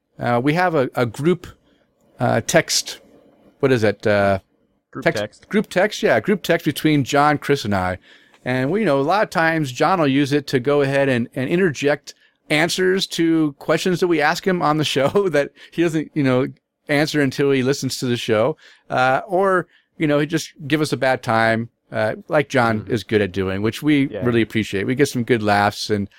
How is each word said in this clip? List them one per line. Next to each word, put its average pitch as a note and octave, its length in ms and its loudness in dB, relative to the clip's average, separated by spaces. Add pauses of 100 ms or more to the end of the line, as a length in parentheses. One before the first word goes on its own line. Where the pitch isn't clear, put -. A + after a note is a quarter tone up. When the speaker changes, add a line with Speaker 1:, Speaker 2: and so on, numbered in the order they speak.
(180)
Speaker 1:
uh, A#2+ 240 0
we D3 120 0
have F3 200 0
a, C3+ 200 0
a B2+ 100 0
group, C#3+ 420 -2 (720)
uh, A#2+ 280 0
text. - 540 -2 (600)
What C3+ 100 2
is A#2 140 2
it? G#2 220 0
Uh, G2+ 320 2 (540)
Speaker 2:
Group C3+ 120 -8
Speaker 1:
text, A#2+ 160 0
Speaker 2:
text. - 300 -10
Speaker 1:
group G#3 180 0
text, G3+ 340 0
yeah, C#3+ 180 4
group G3 220 0
text - 220 0
between D3 400 2
John, C#3+ 320 2
Chris, C3 300 -2
and G2+ 80 0
I. F#2 240 -2 (480)
And B2+ 240 -2
we, G#3 100 0
you G#3+ 60 0
know, C#3 120 2
a C#3 40 0
lot F#3+ 220 0
of - 40 -2
times D#3+ 440 0
John E3 280 2
will D3+ 80 2
use C3+ 240 2
it C#3+ 140 0
to C#3 120 0
go C#3+ 220 2
ahead C#3 300 2
and, B2 240 0
and C3+ 160 -4
interject D3+ 640 0 (340)
answers F#3 600 0
to D#3+ 500 0
questions E3 420 0
that F#3 60 2
we D#3+ 160 0
ask D3 240 -2
him F3+ 160 0
on D3+ 160 2
the D3+ 60 0
show F#3 440 0
<laughs> - 0 -
that C#3+ 220 0 (200)
he E3 120 -2
doesn't, D#3 320 -2
you D3+ 80 0
know, C3 240 2 (420)
answer D3 320 0
until C#3 300 0
he C3+ 120 2
listens B2+ 360 -4
to C3+ 80 -4
the A#2+ 100 0
show. A2+ 400 0 (320)
Uh, C3 380 2
or, F#3 400 0 (320)
you D#3+ 80 -2
know, D3 140 2
he D3+ 60 0
just D#3+ 260 -4 (140)
give D3+ 140 0
us D3 120 -2
a C#3 40 -2
bad C3 260 0
time, A2+ 460 0 (240)
uh, A2 220 -2 (140)
like D3+ 200 0
John A2+ 320 0
Speaker 2:
Mm-hmm. F#2 120 -10
Speaker 1:
is A2 120 -2
good G#2+ 160 0
at F#2+ 120 -2
doing, F#2+ 280 -2
which A2+ 220 -4
we C#3+ 240 2
Speaker 2:
Yeah. G2+ 180 -8
Speaker 1:
really A#2 160 2
appreciate. G#2 460 -2
We B2+ 80 -2
get C#3 140 2
some A#2+ 160 -4
good A#2 180 0
laughs, G#2 480 0
and G2+ 180 -2 (100)